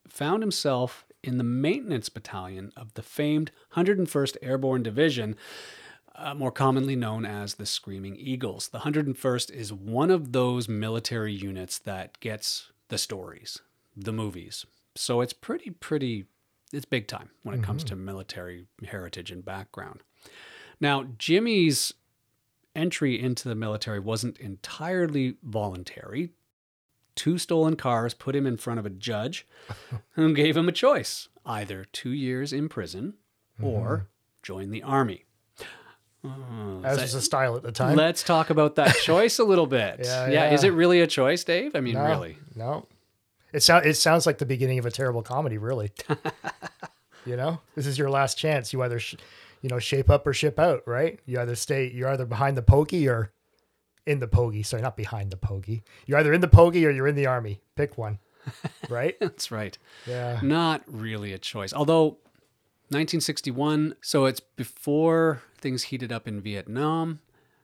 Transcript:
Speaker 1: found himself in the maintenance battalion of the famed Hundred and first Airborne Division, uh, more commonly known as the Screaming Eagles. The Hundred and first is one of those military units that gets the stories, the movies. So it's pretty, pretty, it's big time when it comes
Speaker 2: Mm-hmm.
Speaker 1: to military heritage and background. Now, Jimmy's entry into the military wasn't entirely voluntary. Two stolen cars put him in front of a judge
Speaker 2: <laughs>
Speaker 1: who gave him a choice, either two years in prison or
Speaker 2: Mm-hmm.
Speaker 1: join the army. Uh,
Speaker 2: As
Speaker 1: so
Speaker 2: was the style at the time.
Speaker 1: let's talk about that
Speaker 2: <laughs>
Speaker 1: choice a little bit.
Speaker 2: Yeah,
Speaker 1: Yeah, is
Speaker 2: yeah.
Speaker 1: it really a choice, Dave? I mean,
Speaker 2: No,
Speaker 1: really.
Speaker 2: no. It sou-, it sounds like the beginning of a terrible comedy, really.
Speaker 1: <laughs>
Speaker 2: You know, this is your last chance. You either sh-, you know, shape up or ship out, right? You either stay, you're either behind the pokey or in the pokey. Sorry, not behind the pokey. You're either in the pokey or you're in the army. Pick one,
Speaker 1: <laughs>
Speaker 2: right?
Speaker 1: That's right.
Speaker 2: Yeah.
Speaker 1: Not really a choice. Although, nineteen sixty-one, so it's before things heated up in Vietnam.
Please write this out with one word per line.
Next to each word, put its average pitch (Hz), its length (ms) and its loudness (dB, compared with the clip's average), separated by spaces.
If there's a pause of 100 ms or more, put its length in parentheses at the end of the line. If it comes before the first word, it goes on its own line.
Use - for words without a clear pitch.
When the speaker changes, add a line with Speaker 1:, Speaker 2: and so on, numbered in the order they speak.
Speaker 1:
found 175 340 -4
himself 135 640 -2 (180)
in 127 160 -4
the 120 60 -2
maintenance 143 640 -2
battalion 95 680 -12
of 113 180 -18
the - 80 -12
famed 151 500 -2 (180)
Hundred 185 280 2
and 185 100 0
first 139 340 -2
Airborne 131 400 0
Division, 117 540 0 (800)
uh, 143 180 -10
more 135 160 -4
commonly 135 460 0
known 113 280 -4
as 104 300 -8
the 101 120 -12
Screaming 98 500 -10
Eagles. 127 520 -6
The 110 120 -12
Hundred 147 260 0
and 135 120 -4
first 123 320 -2
is 107 220 -12
one 113 380 0
of 156 220 2
those 123 360 0
military 110 640 -4
units 95 460 -8
that 92 420 -12
gets - 520 -8 (160)
the - 100 -8
stories, - 640 -10 (360)
the 107 160 -8
movies. 101 540 -8 (300)
So 120 240 -2
it's 123 120 -4
pretty, - 380 -10
pretty, 127 560 -6 (460)
it's 139 140 -10
big 117 200 -4
time - 240 -14 (120)
when 110 120 -8
it 120 80 -2
comes 101 220 -4
Speaker 2:
Mm-hmm. 127 100 -8
Speaker 1:
to - 20 -12
military 92 720 -12 (200)
heritage 90 440 -12
and 92 140 -14
background. 95 580 -14 (800)
Now, 143 240 0 (140)
Jimmy's 180 760 2 (800)
entry 151 460 -2
into 127 280 -4
the 117 60 -4
military 107 460 -6
wasn't 110 380 -4
entirely 147 1040 -4
voluntary. 107 880 -6 (840)
Two 170 240 0
stolen 160 380 2
cars 120 380 0
put - 200 -6
him 139 120 0
in 120 100 0
front 117 240 -6
of 101 60 -6
a 101 40 -8
judge 107 560 -6 (340)
Speaker 2:
<laughs> - 320 -12
Speaker 1:
who 160 220 4
gave 147 220 4
him 165 120 4
a 175 40 2
choice, 247 560 0 (160)
either 104 480 -6
two - 200 -6
years 131 400 -4
in 143 160 -2
prison 101 460 -8 (480)
or 107 200 0 (140)
Speaker 2:
Mm-hmm. 98 80 -4 (380)
Speaker 1:
join 95 280 -10
the 110 120 -8
army. 135 420 0 (1000)
Uh, 117 600 -10
Speaker 2:
As 135 120 0
Speaker 1:
so 131 60 0
Speaker 2:
was 127 120 -4
the 131 60 -4
style 131 360 0
at 123 60 -8
the 120 100 -8
time. 131 240 4
Speaker 1:
let's 160 260 4
talk 160 260 4
about 151 280 4
that 143 200 8
Speaker 2:
<laughs> - 60 0
Speaker 1:
choice 196 360 4
a 233 60 6
little 180 220 6
bit. 120 360 0
Speaker 2:
Yeah, - 260 0
Speaker 1:
Yeah, 151 240 6
is 147 100 6
Speaker 2:
yeah. 196 80 8
Speaker 1:
it - 20 4
really 175 300 8
a 170 40 6
choice, 151 380 2
Dave? 220 300 0
I 151 60 0
mean, 120 140 0
Speaker 2:
No, 139 120 0
Speaker 1:
really. 131 320 -2 (180)
Speaker 2:
no. 123 300 -8 (640)
It 147 100 0
sou-, 170 220 10
it 156 100 6
sounds 165 300 4
like 151 140 2
the 139 80 -2
beginning 127 320 0
of 120 80 -2
a 120 40 -2
terrible 120 320 -2
comedy, 127 360 -4
really. 107 340 -4 (160)
Speaker 1:
<laughs> - 140 -4 (1000)
Speaker 2:
You 123 120 -6
know, 156 240 -4 (160)
this 139 100 -4
is 139 120 -4
your 139 120 0
last 139 260 2
chance. 147 360 -2
You 131 100 -2
either 120 160 -2
sh-, - 160 -8 (460)
you 135 80 -6
know, 123 100 -2
shape 135 320 2
up 143 160 4
or 143 60 2
ship 147 260 0
out, 156 300 2
right? 139 360 -2
You 127 140 -4
either 120 160 -4
stay, 131 340 -2
you're 123 200 -4
either 127 180 -2
behind 135 300 0
the 123 60 -2
pokey 147 460 6
or 113 220 0 (760)
in 147 140 0
the 123 80 -4
pokey. 107 380 2
Sorry, - 180 -4
not 123 140 -4
behind 101 340 -6
the 95 60 -10
pokey. 101 480 -6 (200)
You're 139 140 2
either 151 140 6
in 175 80 6
the 180 80 2
pokey 170 360 10
or 151 60 6
you're 135 160 0
in 147 80 2
the 143 120 0
army. 117 340 -2 (160)
Pick 143 200 -2
one, 104 220 -6 (360)
Speaker 1:
<laughs> - 340 -14
Speaker 2:
right? 123 320 -2
Speaker 1:
That's - 320 -6
right. 107 260 -8 (260)
Speaker 2:
Yeah. 120 380 -6
Speaker 1:
Not 156 460 2
really 107 440 -8
a 95 60 -8
choice. 98 340 -8
Although, 151 440 4 (760)
nineteen 156 300 0
sixty-one, 151 800 0
so 139 240 2
it's 131 160 0
before 156 1000 0 (160)
things 131 260 -4
heated 123 260 -8
up 113 160 -6
in 104 140 -6
Vietnam. 147 800 -2 (440)